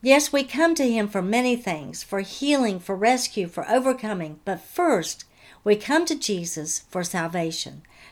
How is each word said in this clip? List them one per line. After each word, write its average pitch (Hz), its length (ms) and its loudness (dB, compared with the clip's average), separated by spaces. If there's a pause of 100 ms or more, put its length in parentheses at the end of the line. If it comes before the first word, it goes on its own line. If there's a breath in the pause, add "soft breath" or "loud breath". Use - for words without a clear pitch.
Yes, 277 280 6
we 277 100 2
come 320 320 2
to 277 160 2
Him 220 160 2
for 202 160 -2
many 240 320 2
things, 180 480 -6
for 196 200 -6
healing, 247 580 0
for 190 160 -6
rescue, 220 500 0
for 175 240 -8
overcoming. 214 760 0
But 185 160 -4
first, 277 640 -2 (380 soft breath)
we 208 140 4
come 294 300 0
to 320 100 -2
Jesus 170 760 -4
for 180 140 -4
salvation, 165 800 -4 (300 soft breath)